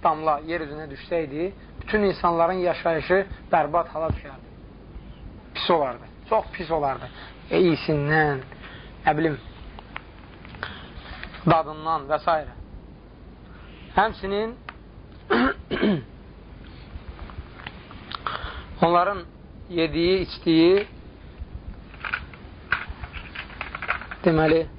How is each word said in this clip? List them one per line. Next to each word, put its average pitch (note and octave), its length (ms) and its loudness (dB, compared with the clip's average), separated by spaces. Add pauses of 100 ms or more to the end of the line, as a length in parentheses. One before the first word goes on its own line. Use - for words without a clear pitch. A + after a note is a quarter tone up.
damla D#3 400 4
yer D#3+ 240 -4
üzünə D3+ 240 -10
düşsəydi, D#3+ 600 -2 (300)
bütün G#3 300 2
insanların E3+ 560 2
yaşayışı E3+ 580 2 (260)
bərbad D#3 440 4
hala D#3+ 200 0
düşərdi. C3+ 340 -14 (1120)
pis - 80 0
olardı. C#3+ 360 2 (240)
Çox G#3+ 240 2
pis D#3+ 180 -6
olardı. C3 380 0 (420)
E, E3 80 4
iyisindən, D3+ 800 4 (640)
nə D#3 120 6
bilim, D#3 200 2 (2000)
dadından D#3 640 2
və D3+ 140 4
s. D3+ 240 2 (1500)
Həmçinin G#3 600 0 (760)
<clears throat> G#3+ 720 2 (2750)
onların F3+ 380 6 (500)
yediyi, E3+ 500 4
içdiyi, F3 680 6 (3500)
deməli, D#3+ 420 6 (120)